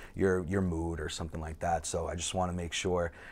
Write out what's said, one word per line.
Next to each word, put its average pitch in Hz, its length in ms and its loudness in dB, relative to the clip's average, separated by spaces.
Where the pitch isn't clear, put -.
your, 92 280 4
your 98 160 2
mood 82 400 0
or 76 80 -4
something 82 320 -6
like 80 200 -8
that. 85 260 0
So 82 220 -2
I 82 80 -4
just 85 180 -4
wanna 90 180 2
make 87 200 -2
sure, 87 400 2